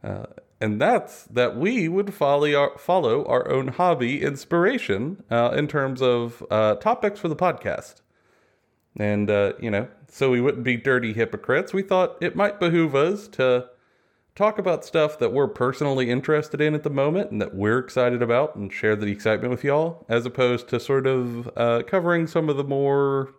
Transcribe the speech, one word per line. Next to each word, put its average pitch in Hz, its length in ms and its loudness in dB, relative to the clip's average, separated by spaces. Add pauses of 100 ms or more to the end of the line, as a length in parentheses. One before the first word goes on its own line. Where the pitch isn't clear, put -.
Uh, - 220 -10 (340)
and 107 200 -2
that's 208 440 0
that 117 320 0
we 185 320 0
would 196 240 -2
follow 143 420 2
our, 143 220 2
follow 151 480 2
our 127 240 0
own 131 200 0
hobby 139 540 0
inspiration, 165 1080 -2
uh, 120 240 2
in 147 140 0
terms 135 340 -2
of, 120 480 0
uh, 107 240 4
topics 208 460 -2
for 175 80 -4
the 156 80 -4
podcast. - 640 -4 (960)
And, 104 320 0
uh, 101 300 2
you 113 100 -6
know, 107 180 -2 (200)
so 135 220 0
we 123 100 2
wouldn't 127 240 0
be 123 120 0
dirty 120 380 0
hypocrites, 113 580 -2
we 190 100 -2
thought 185 380 0
it 180 160 -4
might 202 240 0
behoove 165 340 2
us 170 340 0
to 127 400 0 (680)
talk 214 240 0
about 175 260 -2
stuff 151 340 0
that 113 140 0
we're 135 160 2
personally 131 600 0
interested 147 500 0
in 151 140 2
at 151 80 -4
the 151 80 -2
moment 147 400 0
and 107 120 -4
that - 120 -6
we're 104 240 2
excited 123 440 0
about 123 340 2
and 98 160 -8
share 107 240 0
the 107 100 -4
excitement 104 440 0
with 120 120 -4
y'all, 156 460 -2
as 117 180 0
opposed 123 420 0
to 123 120 -2
sort 135 260 0
of, 120 500 -2
uh, 117 300 2
covering 170 400 0
some 156 220 0
of 143 80 0
the 143 80 -2
more 139 760 0